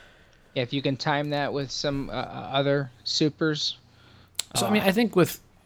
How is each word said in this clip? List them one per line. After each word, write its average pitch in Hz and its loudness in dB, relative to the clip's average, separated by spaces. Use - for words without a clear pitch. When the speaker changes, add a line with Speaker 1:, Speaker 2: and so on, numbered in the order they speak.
Speaker 1:
Yeah, 131 0
if 120 -6
you 139 -2
can 139 0
time 147 -2
that 143 -2
with 139 -4
some, 139 -4
uh, - -8
uh, 127 -8
other 139 2
supers. 156 0
Speaker 2:
So, - 2
I 202 0
mean, 208 4
Speaker 1:
Uh, - 0
Speaker 2:
I 190 8
think 214 2
with - 4